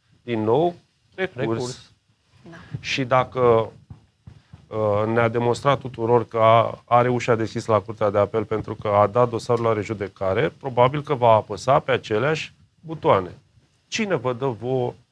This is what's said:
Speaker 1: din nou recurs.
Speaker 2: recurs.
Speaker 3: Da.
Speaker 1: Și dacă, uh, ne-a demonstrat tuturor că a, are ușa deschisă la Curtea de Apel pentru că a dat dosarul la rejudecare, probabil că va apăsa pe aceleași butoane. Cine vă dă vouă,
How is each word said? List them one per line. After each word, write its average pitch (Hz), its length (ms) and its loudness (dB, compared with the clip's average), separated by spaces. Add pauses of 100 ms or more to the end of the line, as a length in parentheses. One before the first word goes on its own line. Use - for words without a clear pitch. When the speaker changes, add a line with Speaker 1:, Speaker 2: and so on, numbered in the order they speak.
(220)
Speaker 1:
din 113 200 -4
nou 147 320 0 (400)
recurs. 185 220 -6
Speaker 2:
recurs. 123 560 -6 (580)
Speaker 3:
Da. - 60 -20 (240)
Speaker 1:
Și - 240 -4
dacă, 120 680 2 (960)
uh, 107 400 -2
ne-a 117 220 2
demonstrat 120 520 0
tuturor 117 480 0
că 117 100 -6
a, 113 460 4
are 120 240 4
ușa 120 260 0
deschisă 110 380 -2
la 104 80 4
Curtea 104 300 -2
de 101 80 0
Apel 104 260 0
pentru 107 300 -6
că - 140 -8
a 104 180 4
dat 123 220 0
dosarul 113 360 -2
la 113 80 2
rejudecare, 101 760 -4
probabil 131 540 -2
că 147 120 -6
va 120 180 4
apăsa 107 460 2
pe - 120 -2
aceleași 127 640 -2 (260)
butoane. 131 500 -2 (580)
Cine 202 260 -4
vă 127 180 -4
dă 120 140 -6
vouă, 123 460 -4 (200)